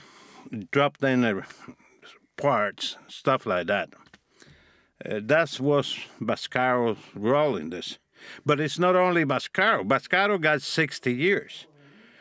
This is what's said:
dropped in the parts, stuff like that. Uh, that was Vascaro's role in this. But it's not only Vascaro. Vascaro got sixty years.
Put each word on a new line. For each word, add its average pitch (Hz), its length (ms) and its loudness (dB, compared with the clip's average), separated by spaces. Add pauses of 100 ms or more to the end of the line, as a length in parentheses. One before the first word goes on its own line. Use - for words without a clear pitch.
(720)
dropped 139 320 0
in 127 180 4
the 104 220 2 (960)
parts, 107 600 -2 (100)
stuff - 380 -2
like 90 220 0
that. 95 220 0 (1160)
Uh, 107 160 -4
that 151 360 0
was 143 400 0 (200)
Vascaro's 120 800 0 (160)
role 127 420 2
in 80 140 -6
this. - 300 -10 (460)
But 143 140 4
it's 151 200 -2
not 180 160 4
only 180 300 4
Vascaro. 135 600 0
Vascaro 185 540 2
got 151 200 2
sixty - 520 -2
years. 160 540 -2 (540)